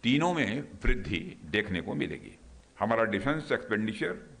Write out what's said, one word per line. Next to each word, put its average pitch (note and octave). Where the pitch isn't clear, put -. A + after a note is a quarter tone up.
तीनों D#3
में B2
वृद्धि -
देखने G2
को G#2
मिलेगी। -
हमारा A2+
डिफेंस B2
एक्सपेंडिचर G#2+